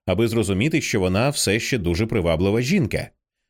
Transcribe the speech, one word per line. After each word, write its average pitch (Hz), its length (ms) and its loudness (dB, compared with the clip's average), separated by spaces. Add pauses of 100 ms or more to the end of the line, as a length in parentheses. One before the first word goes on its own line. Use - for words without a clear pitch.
аби 98 220 2
зрозуміти, 110 540 0
що - 180 -2
вона 95 300 2
все 110 300 0
ще - 180 -2
дуже 87 280 0
приваблива 98 560 0
жінка. 147 480 -2 (400)